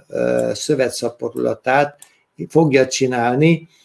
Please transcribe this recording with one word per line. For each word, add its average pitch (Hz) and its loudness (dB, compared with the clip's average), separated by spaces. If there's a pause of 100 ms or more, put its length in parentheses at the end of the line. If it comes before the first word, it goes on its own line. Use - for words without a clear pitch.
ö, 120 -2
szövetszaporulatát 127 -2 (500)
fogja 135 2
csinálni, 131 0 (180)